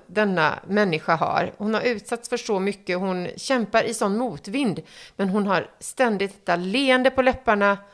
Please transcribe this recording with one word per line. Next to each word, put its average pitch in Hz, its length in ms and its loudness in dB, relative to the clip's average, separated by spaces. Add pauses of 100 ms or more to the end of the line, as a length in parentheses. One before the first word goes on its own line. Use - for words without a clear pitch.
denna 185 600 2
människa 180 480 2
har. 151 420 0
Hon 214 160 -4
har 214 80 0
utsatts 233 480 -4
för 240 80 -2
så 208 220 -2
mycket. 190 400 -4
Hon 185 280 -4 (100)
kämpar 226 460 0
i 226 100 -4
sån 208 240 0
motvind. 214 640 -4 (340)
Men 196 140 -2
hon 202 180 0
har 175 220 0 (100)
ständigt 202 520 0
detta - 240 -2
leende 254 560 2
på 262 100 0
läpparna. 214 560 2 (160)